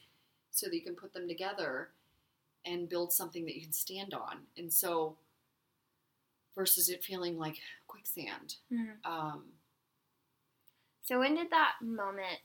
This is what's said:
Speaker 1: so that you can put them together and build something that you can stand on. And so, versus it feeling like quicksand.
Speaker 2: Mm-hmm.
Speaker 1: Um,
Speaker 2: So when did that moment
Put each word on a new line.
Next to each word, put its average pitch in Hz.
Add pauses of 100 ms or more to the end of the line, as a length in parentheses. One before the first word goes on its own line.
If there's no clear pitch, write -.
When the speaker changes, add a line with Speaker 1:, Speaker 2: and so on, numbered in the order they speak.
(520)
Speaker 1:
so -
that 170
you 165
can 175
put -
them 180
together 165 (760)
and 175
build 175
something 170
that 147
you 156
can 160
stand 190
on. - (120)
And 170
so, 160 (1400)
versus 185
it 180
feeling 175
like 156 (300)
quicksand. - (160)
Speaker 2:
Mm-hmm. 220
Speaker 1:
Um, 151 (1600)
Speaker 2:
So 254
when 285
did 339
that 311
moment 196